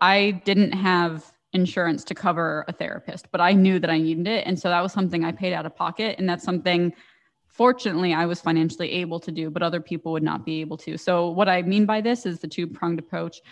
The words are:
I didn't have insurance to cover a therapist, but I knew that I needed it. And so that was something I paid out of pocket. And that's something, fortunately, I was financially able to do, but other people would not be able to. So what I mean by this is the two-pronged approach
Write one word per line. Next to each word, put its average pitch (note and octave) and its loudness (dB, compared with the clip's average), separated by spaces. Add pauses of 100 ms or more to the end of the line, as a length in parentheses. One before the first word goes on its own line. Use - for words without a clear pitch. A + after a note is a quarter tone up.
I G3 4
didn't G3 4
have F3 0 (220)
insurance F3 0
to - -8
cover E3 -2
a F3 -8
therapist, - -10
but F3 0
I F3+ 6
knew F#3+ 8
that E3 0
I D#3+ 2
needed D#3+ 0
it. A3 0
And F3+ -2
so F3+ -2
that F3 2
was F#3+ -2
something F3 0
I E3+ -2
paid F3+ -4
out D#3+ -6
of E3 -12
pocket. F#3 -4
And F#3+ 0
that's F3 -4
something, F3 0 (540)
fortunately, G3+ 0
I E3 0
was E3+ -4
financially E3 0
able F3 -4
to F3+ -10
do, D#3+ -6
but E3+ -4
other E3+ -2
people E3 -8
would D#3 -2
not D#3 -4
be D#3+ -6
able D#3 -10
to. D#3 -10
So F3 0
what F#3+ 2
I F3+ 2
mean G3 4
by G#3+ 0
this A#3 -2
is E3+ -6
the E3 -10
two-pronged E3+ -4
approach E3+ -10 (100)